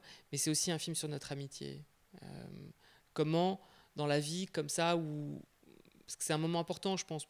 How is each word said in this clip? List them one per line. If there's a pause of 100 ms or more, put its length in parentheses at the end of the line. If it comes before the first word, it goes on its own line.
(300)
mais
c'est
aussi
un
film
sur
notre
amitié. (400)
Euh, (880)
comment (380)
dans
la
vie
comme
ça,
où, (640)
parce
que
c'est
un
moment
important,
je
pense,